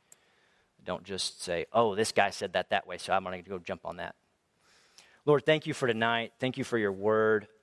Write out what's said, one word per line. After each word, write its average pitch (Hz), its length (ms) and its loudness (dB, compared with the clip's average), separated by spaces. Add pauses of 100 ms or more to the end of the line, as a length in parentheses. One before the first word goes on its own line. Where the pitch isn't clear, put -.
(840)
Don't 92 180 -6
just - 400 -8
say, 85 300 -2
"Oh, 110 220 4
this 107 180 0
guy 101 160 4
said 92 240 -6
that 92 160 -2
that 101 180 -2
way, 90 120 -10
so 95 160 -2
I'm 95 100 0
gonna 92 160 -8
go 92 180 -10
jump 87 280 -10
on 85 100 -10
that." 90 200 -10 (1080)
Lord, 143 220 4
thank 156 200 2
you 156 60 -4
for 135 140 -2
tonight. 117 520 2
Thank 127 200 -2
you 131 60 -2
for 120 120 -2
your 104 160 2
word. 107 560 2 (140)